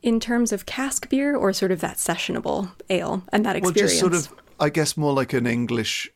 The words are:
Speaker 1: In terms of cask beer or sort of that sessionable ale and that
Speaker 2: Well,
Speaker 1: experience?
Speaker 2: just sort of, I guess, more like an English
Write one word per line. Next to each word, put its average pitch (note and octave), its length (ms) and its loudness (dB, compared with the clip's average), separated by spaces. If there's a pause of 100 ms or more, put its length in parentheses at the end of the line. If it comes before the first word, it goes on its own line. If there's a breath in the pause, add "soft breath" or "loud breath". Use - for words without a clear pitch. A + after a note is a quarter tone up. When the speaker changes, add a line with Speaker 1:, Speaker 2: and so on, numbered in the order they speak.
Speaker 1:
In A3+ 180 2
terms A#3 320 0
of G3+ 140 -4
cask - 420 -6
beer C#4 280 2
or G3 160 2
sort F#3+ 200 0
of F#3 80 -2
that F3 160 -4
sessionable F3 720 -4 (200)
ale F3+ 320 -2 (100)
and G#3 120 4
that G3 160 -2
Speaker 2:
Well, F3+ 100 2
Speaker 1:
experience? F#3+ 220 4
Speaker 2:
just E3+ 80 2
sort F3+ 140 4
of, E3+ 180 -2 (280)
I D3+ 80 4
guess, D3+ 280 0
more D3 160 2
like C3+ 200 0
an A#2+ 140 2
English A#2 680 -2